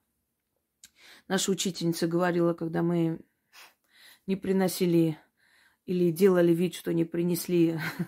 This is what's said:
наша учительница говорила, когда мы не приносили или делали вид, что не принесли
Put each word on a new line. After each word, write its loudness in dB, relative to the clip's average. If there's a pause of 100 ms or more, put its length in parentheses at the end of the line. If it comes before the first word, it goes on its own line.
(1300)
наша -2
учительница -2
говорила, 0
когда -6
мы -2 (1040)
не -2
приносили 0 (680)
или 0
делали 4
вид, 0
что -8
не 0
принесли 0 (300)